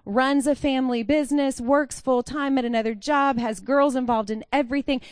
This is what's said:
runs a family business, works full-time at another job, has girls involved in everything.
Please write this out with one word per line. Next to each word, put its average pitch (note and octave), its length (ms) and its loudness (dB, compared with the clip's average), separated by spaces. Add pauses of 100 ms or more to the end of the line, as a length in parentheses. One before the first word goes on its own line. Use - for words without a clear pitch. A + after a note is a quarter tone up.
runs C4 420 2
a D4 80 4
family C4 480 -2
business, C#4 580 0
works C#4 400 0
full-time C4+ 560 -2
at B3+ 80 0
another A3+ 300 -2
job, C#4 440 0
has A3 200 -4
girls C4 380 2
involved A3+ 340 0
in A3 220 -6
everything. C4+ 480 0 (120)